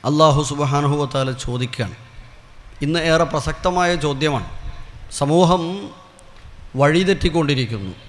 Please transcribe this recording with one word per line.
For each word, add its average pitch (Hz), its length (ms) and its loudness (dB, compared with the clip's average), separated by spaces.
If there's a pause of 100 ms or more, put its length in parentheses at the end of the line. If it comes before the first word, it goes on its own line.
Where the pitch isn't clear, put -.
അല്ലാഹു 151 320 6 (100)
സുബ്ഹാനഹു 143 500 0
വ - 20 0 (120)
തആല 135 140 0 (160)
ചോദിക്കുകയാണ്. 123 500 -6 (880)
ഇന്ന് 165 140 0 (120)
ഏറെ 165 220 4
പ്രസക്തമായ 180 560 0 (160)
ചോദ്യമാണ്. 139 420 -2 (720)
സമൂഹം 170 440 4 (1160)
വഴിതെറ്റിക്കൊണ്ടിരിക്കുന്നു. 143 1120 2 (160)